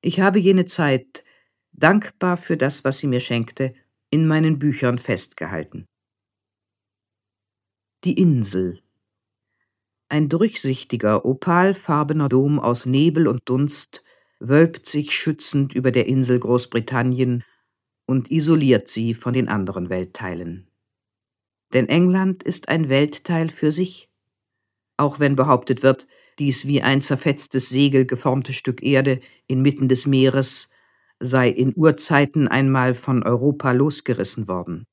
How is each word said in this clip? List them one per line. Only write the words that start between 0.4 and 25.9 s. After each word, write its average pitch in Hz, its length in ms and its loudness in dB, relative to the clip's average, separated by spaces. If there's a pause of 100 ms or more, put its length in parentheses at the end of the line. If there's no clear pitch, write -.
Zeit, 139 580 -4 (480)
dankbar 180 640 0
für 170 200 -4
das, 143 260 -2
was 135 160 -2
sie 147 80 -4
mir 123 120 0
schenkte, 123 540 -4 (360)
in 160 180 2
meinen 156 320 2
Büchern 127 400 0
festgehalten. - 880 -8 (2250)
Die 180 100 0
Insel. 98 680 0 (1300)
Ein 151 180 0
durchsichtiger, 131 960 -2
opalfarbener 151 1040 0
Dom 135 320 2
aus 120 260 -2
Nebel 147 420 2
und - 180 -2
Dunst - 580 -4 (360)
wölbt 151 460 2
sich 147 280 -6
schützend 139 600 -2
über 127 180 0
der 117 160 0
Insel 123 320 2
Großbritannien 123 1040 -2 (600)
und 131 240 -2
isoliert 147 600 2
sie 113 240 -4
von 120 200 -6
den 127 140 0
anderen 95 420 -4
Weltteilen. 90 800 -8 (1080)
Denn 123 140 2
England 185 560 2
ist - 240 -8
ein 160 220 -2
Weltteil 147 600 0
für 151 220 -2
sich, 180 380 -8 (880)
auch 143 220 0
wenn 143 180 2
behauptet 131 460 2
wird, 131 240 2 (320)